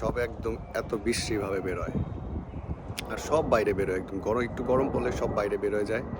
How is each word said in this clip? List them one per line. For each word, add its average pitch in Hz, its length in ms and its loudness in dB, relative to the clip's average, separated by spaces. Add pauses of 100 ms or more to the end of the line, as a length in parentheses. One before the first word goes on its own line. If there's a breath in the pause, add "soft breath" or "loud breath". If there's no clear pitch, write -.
সব 113 180 0
একদম 113 360 -2 (260)
এত 113 100 -4 (160)
বিশ্রীভাবে 101 540 0
বেরোয়। 87 340 -2 (1160)
আর - 80 -4 (100)
সব 156 140 4 (100)
বাইরে 104 200 6
বেরোয়, 95 280 2
একদম 92 260 -6
গরম, 113 220 2
একটু - 160 -4
গরম 131 280 4
পড়লে 123 180 2 (100)
সব 117 180 0
বাইরে 104 180 2
বেরোয় 104 340 2
যায়। 117 140 0 (160)